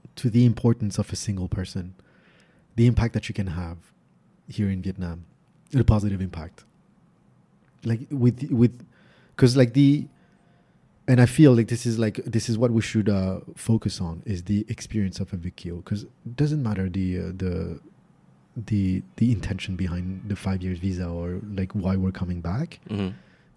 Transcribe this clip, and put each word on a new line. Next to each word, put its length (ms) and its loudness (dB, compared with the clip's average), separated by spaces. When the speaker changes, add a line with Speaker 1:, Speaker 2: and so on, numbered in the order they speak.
Speaker 1:
to 140 -2
the 160 6
importance 520 2
of 140 -4
a 60 -6
single 320 -4
person, 460 -8
the 100 6
impact 260 2
that 160 -4
you 60 -6
can 120 -4
have 300 -8
here 220 -2
in 120 -4
Vietnam, 440 -8
the 120 4
positive 380 2
impact. 420 -10
Like 260 -2
with, 420 0
with, 340 2
'cause 220 6
like 160 4
the, 340 4
and 120 6
I 60 10
feel 280 8
like 140 4
this 180 -4
is 140 0
like, 160 0
this 240 -2
is 80 0
what 140 2
we 100 4
should, 280 0
uh, 300 0
focus 460 -2
on 240 -6
is 180 -6
the 260 0
experience 500 -6
of 140 -8
a 40 -8
Việt 180 -8
kiều, 280 -12
'cause 200 -6
it 320 -16
doesn't 280 -2
matter 260 -2
the, 300 -2
uh, 20 -6
the, 420 -6
the, 460 -2
the 140 4
intention 440 -4
behind 520 -6
the 80 -4
five 260 -4
years 180 -4
visa 280 -4
or 320 -6
like 180 -4
why 220 0
we're 160 0
coming 300 -6
back. 380 -6
Speaker 2:
Mm-hmm. 260 -4